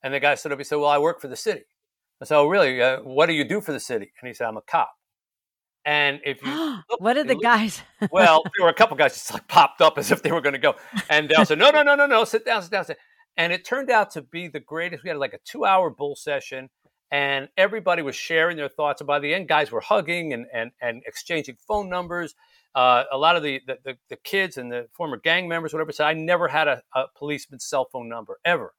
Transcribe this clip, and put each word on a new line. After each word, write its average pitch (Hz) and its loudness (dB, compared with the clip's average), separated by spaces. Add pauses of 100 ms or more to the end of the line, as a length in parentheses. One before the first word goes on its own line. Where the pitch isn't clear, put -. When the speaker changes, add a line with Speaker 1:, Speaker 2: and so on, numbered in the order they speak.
Speaker 1:
And 135 -6
the 143 -2
guy 143 4
stood 147 -8
up, 139 -6
he 135 -12
said, 151 -2
"Well, 147 0
I 147 4
work 165 0
for 143 -14
the 127 -12
city." 196 -6 (580)
I 131 -14
said, 151 2
"Oh, 147 6
really? 143 2
Uh, 131 2
what 135 2
do 170 0
you 147 0
do 190 -4
for 202 -10
the 135 -4
city?" 107 -6
And 127 -16
he 120 -14
said, 117 -6
"I'm 110 -8
a 107 -12
cop." - -2 (920)
And 147 0
if 143 -6
you 262 -6
Speaker 2:
<gasps> 294 -6
Speaker 1:
look, 233 -4
Speaker 2:
What 220 0
did 285 0
Speaker 1:
you - -10
Speaker 2:
the 262 2
Speaker 1:
look, 202 -6
Speaker 2:
guys 226 0 (140)
<laughs> 208 -4
Speaker 1:
well, 175 6 (140)
there 190 0
were 170 6
a 165 -2
couple 220 4
guys 143 2
just, - -12
like, - -10
popped - 4
up 156 6
as 104 -2
if - 2
they 147 0
were 165 0
gonna 143 -2
go. 143 2 (360)
And 151 2
Dal 156 6
said, 156 0
"No, 254 8
no, 302 4
no, 285 6
no, 285 4
no, 233 4
sit 220 -4
down, 226 -2
sit 170 -14
down, 196 -4
sit 151 -10
down." - -20 (320)
And 170 0
it 180 -6
turned 262 -4
out 214 2
to 156 -12
be 170 -12
the 143 -12
greatest. 165 -10
We 180 -10
had, 151 -6
like, 139 -4
a - -18
two-hour 190 2
bull 143 -8
session, 135 -8 (400)
and 139 -2
everybody 185 0
was 135 -6
sharing 165 0
their 147 -6
thoughts. 147 -4
And 147 -10
by 143 0
the 147 -2
end, 185 -6
guys 151 0
were 110 -2
hugging 170 -2
and, 120 -8
and, 117 -6 (100)
and 120 -8
exchanging 139 -8 (120)
phone 208 -4
numbers. 175 -8 (400)
Uh, 127 4
a 135 -2
lot 165 4
of 165 -2
the, 139 -6
the, 131 -8
the, 131 -12 (100)
the - -14
kids 190 -4
and 123 -10
the 120 -8
former 151 -8
gang 170 -2
members, 165 -4
whatever, 156 -6
said, 151 -2
"I 156 0
never 165 -2
had 151 0
a, 123 -2 (120)
a 131 0 (120)
policeman's 143 -10
cell 135 -2
phone 120 -12
number, 113 -14
ever. 160 -2